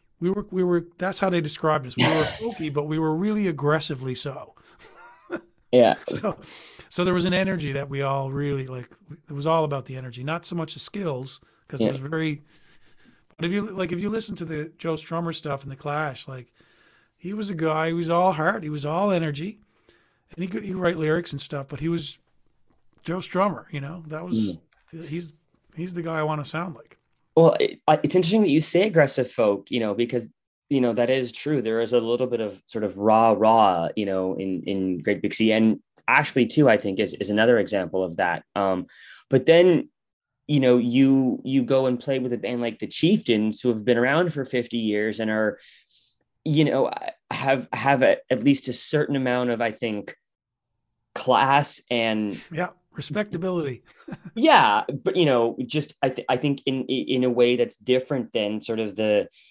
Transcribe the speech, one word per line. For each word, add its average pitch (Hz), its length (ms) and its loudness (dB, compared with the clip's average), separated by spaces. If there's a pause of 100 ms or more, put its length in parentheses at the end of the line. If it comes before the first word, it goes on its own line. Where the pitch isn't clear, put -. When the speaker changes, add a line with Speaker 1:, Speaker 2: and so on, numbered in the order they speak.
(220)
Speaker 1:
We 175 80 2
were, 202 220 -4
we 185 100 0
were, 175 240 2 (120)
that's 185 200 -4
how 190 120 2
they 175 100 2
described 151 440 0
us. 123 120 -12
We 123 80 2
were 156 180 4
Speaker 2:
<laughs> - 160 -4
Speaker 1:
folky, 170 340 -6
but 147 120 -2
we 151 120 -4
were 156 200 0
really 208 320 0
aggressively 143 680 -2
so. - 440 -10
<laughs> - 840 -16 (320)
Speaker 2:
Yeah. 120 220 8 (120)
Speaker 1:
So, - 320 -6 (520)
so 175 120 -2
there 185 120 2
was 175 100 0
an 185 80 0
energy 180 400 -2
that 139 160 -6
we 139 140 -4
all 135 280 -2
really, 139 360 -4
like, 127 240 -12 (380)
it 147 40 -14
was 143 140 -6
all 160 180 2
about 143 220 -6
the 131 100 -12
energy, 123 260 -14
not 160 220 -6
so - 100 -10
much 160 200 -6
the 156 60 -12
skills, 143 600 -8 (260)
'cause 135 140 -8
it 110 40 0
Speaker 2:
Yeah. 123 80 2
Speaker 1:
was 135 60 -8
very, 151 440 -4 (960)
but 165 80 -6
if 175 60 -4
you, 202 180 -2
like, 185 200 -6
if 175 80 -6
you 202 120 -4
listen 214 260 -6
to 170 80 -10
the 160 320 -8
Joe 165 200 -6
Strummer 165 380 -6
stuff 143 280 -8
and 139 100 -12
The 131 40 -16
Clash, 147 520 -8
like, 127 240 -16 (640)
he 185 160 -10
was 208 160 -6
a 202 60 -6
guy, 160 340 0
he 165 60 -2
was 170 160 -2
all 180 220 4
heart, 170 300 0
he 151 60 -8
was 147 160 -8
all 180 260 0
energy, 165 500 -2 (760)
and 175 80 -6
he - 20 -4
could, 208 160 -6
he 190 100 -8
could 185 80 -6
write 175 180 0
lyrics 160 340 -2
and 143 80 -8
stuff, 139 280 -8
but 135 120 -12
he 156 80 -4
was 170 300 -6 (840)
Joe 175 180 -6
Strummer, 180 520 -2
you 143 80 -8
know? 160 280 -12
That 156 180 -10
was, 101 340 -2 (320)
Speaker 2:
Mm. 165 160 -16
Speaker 1:
he's, 165 260 -10 (400)
he's 175 200 -8
the 170 80 -6
guy 160 160 -4
I 156 40 0
wanna 151 220 -2
sound 160 300 -8
like. - 240 -20 (360)
Speaker 2:
Well, 165 240 8
it, - 300 0
I, 151 140 6
it's 147 120 2
interesting 190 280 4
that 180 80 4
you 156 100 4
say 175 260 2
aggressive 147 440 2
folk, 104 400 0
you 120 100 0
know, 104 140 -2
because, 120 340 -2 (400)
you 135 140 2
know, 117 100 4
that 120 160 2
is 131 240 0
true. 143 300 -2
There 110 180 0
is 117 140 -2
a 120 60 4
little 120 260 0
bit 117 140 -2
of 101 260 -8
sort 107 180 -6
of 95 140 -4
rah, 110 340 6
rah, 101 640 4
you 107 80 -2
know, 95 300 -2
in, 95 300 -6
in 95 340 -2
Great 92 240 -2
Big 104 100 -2
Sea. 110 200 2
And 110 280 4 (280)
Ashley, 131 380 2
too, 143 220 4
I 107 80 6
think, 98 220 -4
is, 101 160 -2
is 101 160 -6
another 113 280 4
example 92 460 -2
of 85 120 -6
that. 87 280 -2 (100)
Um, 95 320 0 (440)
but 131 160 2
then, 175 420 6 (580)
you 147 140 2
know, 123 160 6
you, 127 680 4
you 131 180 0
go 131 240 2
and 123 120 0
play 135 200 -2
with 123 160 -4
a 113 40 -2
band 120 220 -4
like 117 180 -4
the 107 80 -8
Chieftains, 110 720 0
who 123 100 0
have 107 140 -2
been 117 140 4
around 151 340 2
for 139 120 -6
fifty 120 340 -4
years 107 420 -2
and 110 100 -2
are, 107 280 0 (840)
you 156 200 2
know, 135 260 0 (400)
have, 135 420 0
have 131 300 2
a, 104 160 4 (120)
at 117 140 -2
least 139 240 2
a 123 60 -4
certain 147 420 -2
amount 123 340 0
of, 113 120 -2
I 117 100 0
think, 107 440 -6 (1000)
class 135 640 2 (100)
and 110 480 -2 (140)
Speaker 1:
Yeah, 175 180 -4 (220)
respectability. 175 960 -6
<laughs> - 40 -20 (420)
Speaker 2:
Yeah, 190 500 6 (200)
but, 170 120 0
you 175 100 4
know, 117 300 2 (100)
just 147 360 -4
I 135 60 4
th-, - 200 -8
I 131 100 0
think 139 260 -2
in, 131 220 -2
in 131 360 -2
a 127 80 2
way 120 260 4
that's 117 200 -2
different 127 560 -2
than 107 300 -2
sort 113 180 -4
of 101 160 -6
the, 104 320 2 (220)